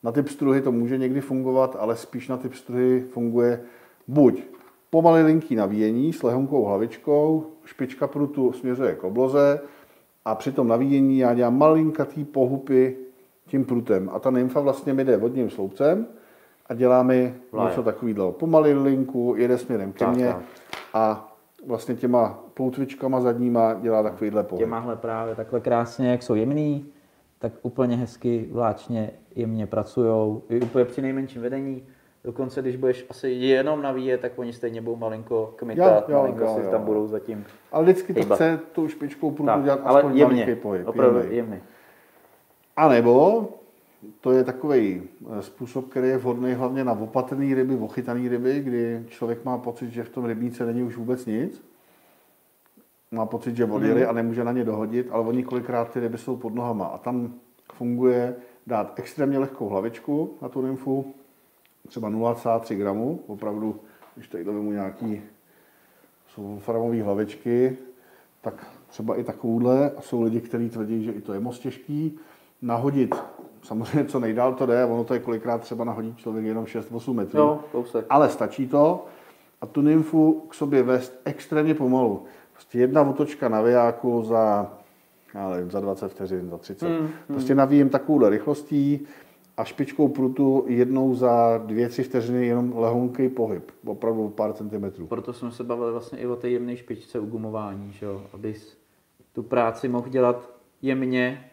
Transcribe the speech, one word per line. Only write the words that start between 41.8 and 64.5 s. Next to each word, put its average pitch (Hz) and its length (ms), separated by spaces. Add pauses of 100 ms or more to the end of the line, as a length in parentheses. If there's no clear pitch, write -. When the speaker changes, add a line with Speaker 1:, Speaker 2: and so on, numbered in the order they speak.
Speaker 1:
A 156 120
nebo, 139 600 (720)
to 127 100
je 127 120
takovej, 127 580 (360)
eh, 98 40
způsob, 127 480
který 127 180
je 131 100
vhodný 127 360
hlavně 131 300
na 123 100
opatrný 131 600
ryby, 131 220
ochytaný 123 520
ryby, 123 320
kdy 117 480
člověk - 380
má 127 120
pocit, 120 340
že 117 120
v 117 60
tom 123 160
rybníce 117 400
není 117 180
už 120 140
vůbec 123 280
nic. 117 380 (1500)
Má 113 140
pocit, 117 300
že 117 100
odjeli 123 360
Speaker 2:
Mhm. 120 80
Speaker 1:
a 117 40
nemůže 117 300
na 120 80
ně 123 120
dohodit, 110 480
ale 113 160
oni 123 160
kolikrát 123 480
ty 123 80
ryby 117 180
jsou 127 200
pod 117 180
nohama 117 300
a 87 120
tam 120 360 (400)
funguje 123 640 (320)
dát 110 320
extrémně 139 380
lehkou 135 320
hlavičku 117 720
na 127 80
tu 131 120
nymfu, 135 520 (720)
třeba 110 220
nula 113 260
celá 117 240
tři 117 160
gramu, 107 520
opravdu, 107 480 (400)
když 117 120
tady 85 160
vemu 104 280